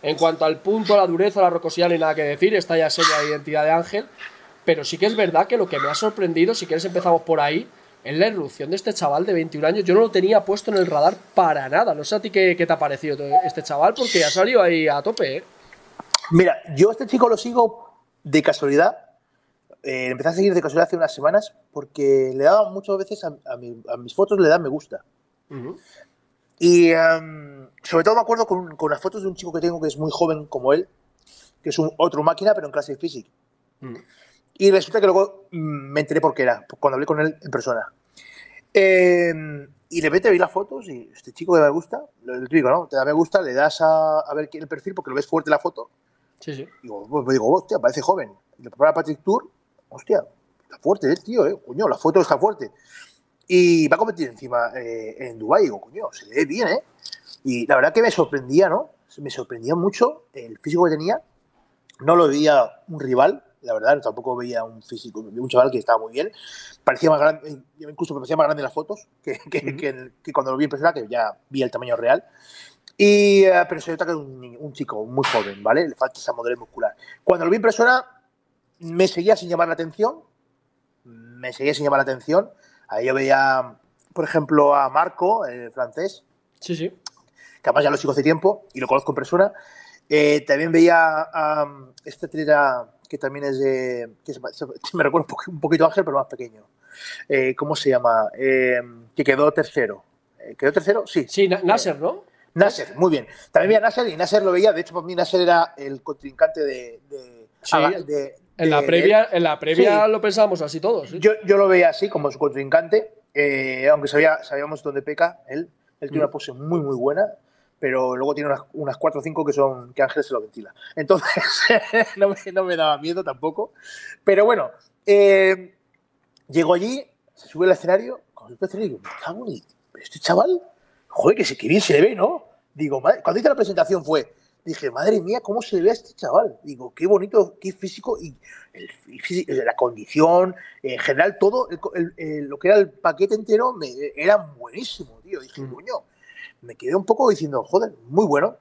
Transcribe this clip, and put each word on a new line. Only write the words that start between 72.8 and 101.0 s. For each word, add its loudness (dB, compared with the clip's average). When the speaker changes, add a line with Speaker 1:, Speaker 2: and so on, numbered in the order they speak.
Speaker 2:
Y, 6
eh, 4
pero -6
se -10
nota -4
que -6
es -4
un, -16
un -14
chico -10
muy -2
joven, -2
¿vale? 2
Le -10
falta -6
esa -8
madurez -6
muscular. -8
Cuando 2
lo 2
vi 2
en -4
persona, 2
me 0
seguía 2
sin -12
llamar 0
la -4
atención. -4
Me -16
seguía -2
sin -4
llamar 2
la 2
atención. 0
Ahí -6
yo 0
veía, 2
por -4
ejemplo, 2
a 0
Marco, -2
el -14
francés. -8
Speaker 1:
Sí, -8
sí. -8
Speaker 2:
Que -12
además 2
ya 2
lo -2
sigo -4
hace 0
tiempo 0
y -12
lo -6
conozco 0
en -4
persona. -2
Eh, 2
también -2
veía 4
a, -4
a -8
este -14
atleta 0
que -12
también -8
es -4
de, -2
que -14
se -16
pa-, -12
se, -12
<laughs> -16
me -2
recuerda 0
un -12
poqui-, -12
un -12
poquito 2
a 4
Ángel, 0
pero -2
más -2
pequeño. -16
Eh, 0
¿cómo -4
se -2
llama? 2
Eh, 0
que -2
quedó 4
tercero. -4
Eh, -18
¿quedó 0
tercero? 0